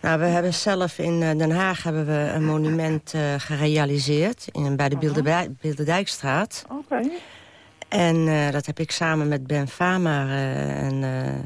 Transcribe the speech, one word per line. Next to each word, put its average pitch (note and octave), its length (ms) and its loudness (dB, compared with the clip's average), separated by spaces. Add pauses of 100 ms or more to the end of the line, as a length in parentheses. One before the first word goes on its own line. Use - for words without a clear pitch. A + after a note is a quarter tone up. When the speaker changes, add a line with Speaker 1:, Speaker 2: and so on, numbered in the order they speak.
Speaker 1:
Nou, D#3+ 180 0
we D#3 60 2
hebben F3 300 2
zelf F#3 440 0
in, E3 240 0
eh, D#3 160 2
Den D#3+ 120 2
Haag F#3 320 0
hebben D#3 240 -2
we D3 280 0
een D#3 100 0
monument, D#3 720 0
eh, D#3 60 0 (180)
gerealiseerd D3+ 1120 0
in, C#3+ 240 -2
bij C#3 120 2
de C#3 80 0
Speaker 2:
Aha. C3+ 80 -2
Speaker 1:
Bilderdij-, D#3 440 0 (120)
Bilderdijkstraat. D#3 1080 -2
Speaker 2:
Oké. C4+ 380 -2 (800)
Speaker 1:
En, E3 400 4
eh, D3 220 2
dat C#3+ 160 -2
heb D3 120 -8
ik D#3+ 120 -4
samen D#3+ 380 0
met C#3 180 0
Ben C#3+ 220 0
Fama, F3 580 2
eh, C#3 600 -2
en, C3+ 180 -2
eh, C3 280 -2 (140)